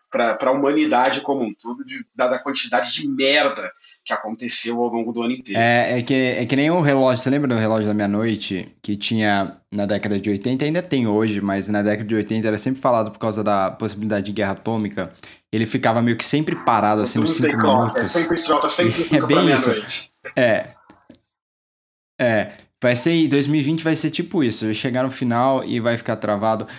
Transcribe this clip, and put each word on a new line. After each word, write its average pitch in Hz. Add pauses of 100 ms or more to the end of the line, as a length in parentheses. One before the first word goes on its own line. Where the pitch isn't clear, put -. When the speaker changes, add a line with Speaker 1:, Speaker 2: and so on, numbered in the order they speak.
Speaker 1:
pra, 117
pra 131
humanidade 143
como 143
um 107
todo, 123
de, 131 (120)
dada -
a -
quantidade 123
de 156
merda 139 (360)
que 120
aconteceu 113
ao 120
longo 117
do 117
ano 117
inteiro. 113
Speaker 2:
É, 120
é -
que, 123
é 127
que 127
nem 147
o 180
relógio, 131
você -
lembra 143
do 117
relógio 110
da 104
meia-noite 104 (120)
que 104
tinha 104 (120)
na 101
década 101
de 101
oitenta? 123
Ainda 160
tem 139
hoje, 107
mas 98
na 104
década 104
de 113
oitenta 110
era 107
sempre 131
falado 113
por -
causa 110
da 98
possibilidade 104
de 107
guerra 101
atômica. 101 (400)
Ele 110
ficava 120
meio 117
que -
sempre 147
parado, 107
assim, 110
Speaker 1:
O 113
Speaker 2:
nos 101
Speaker 1:
Doomsday -
Speaker 2:
cinco 113
Speaker 1:
Clock, 123
Speaker 2:
minutos. 120
Speaker 1:
é -
sempre 165
isso, -
volta 151
sempre 143
Speaker 2:
<laughs> -
É -
Speaker 1:
cinco 143
Speaker 2:
bem 143
Speaker 1:
pra 147
Speaker 2:
isso. 127
Speaker 1:
meia-noite. - (220)
Speaker 2:
É. 117 (1500)
É. 110 (320)
Vai 123
ser, 165
dois 139
mil 147
e -
vinte 160
vai 160
ser 156
tipo 170
isso, 110
vai 110
chegar 127
no 131
final 127
e 117
vai 117
ficar 113
travado. 107 (140)